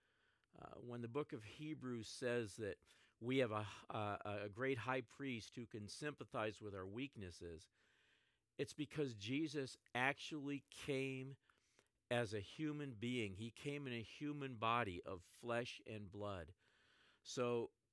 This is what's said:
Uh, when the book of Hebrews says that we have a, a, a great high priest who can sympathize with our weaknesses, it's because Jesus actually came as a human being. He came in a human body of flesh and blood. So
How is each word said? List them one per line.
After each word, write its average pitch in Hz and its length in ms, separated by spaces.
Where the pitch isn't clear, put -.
Uh, - 60
when 120 140
the 117 80
book 143 240
of 120 120
Hebrews 127 640
says 120 500
that 101 180
we 127 160
have 120 140
a, 107 120
a, 104 300
a 104 100
great 131 220
high 127 260
priest 127 400
who 120 80
can 107 240
sympathize 123 720
with 104 140
our 95 120
weaknesses, 95 840
it's 143 160
because 143 400
Jesus 135 640
actually 139 680
came 135 520
as 120 220
a 104 60
human 147 580
being. 117 340
He 110 200
came 143 220
in 123 60
a 117 100
human 147 360
body 113 520
of 90 140
flesh 120 460
and 107 240
blood. 98 360
So 120 480